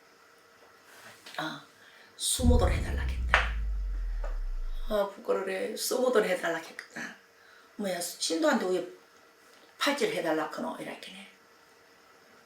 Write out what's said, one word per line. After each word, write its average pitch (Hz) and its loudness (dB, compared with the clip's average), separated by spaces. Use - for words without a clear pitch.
어, 302 -8
수모돈 - 4
해달라 - -2
했다." - 0
아, 202 2
부끄러워래. 196 -2
수모돈 247 4
해달라 170 0
했다. - -12
"뭐야, 185 -2
신도한테 285 2
왜 185 0
팔찌를 - 2
해달라 160 0
하노?" - -6
이렇게 156 -12
해. 196 -18